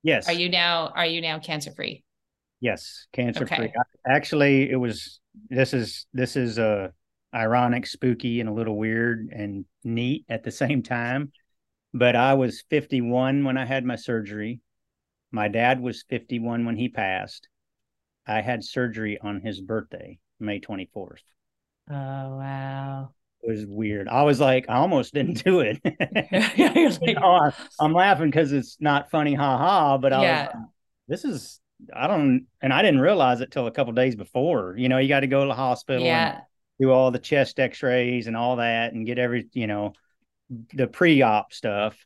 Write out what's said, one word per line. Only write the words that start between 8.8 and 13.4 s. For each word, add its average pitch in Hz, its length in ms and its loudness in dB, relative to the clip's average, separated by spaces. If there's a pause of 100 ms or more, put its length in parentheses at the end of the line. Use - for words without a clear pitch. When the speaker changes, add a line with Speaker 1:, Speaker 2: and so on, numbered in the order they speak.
Speaker 1:
and 101 320 -10 (180)
neat 117 460 -4
at 113 160 -8
the 113 80 -6
same 131 300 -2
time. 127 500 -6 (600)
But 123 240 4
I 135 180 6
was 127 360 0
fifty-one 131 760 0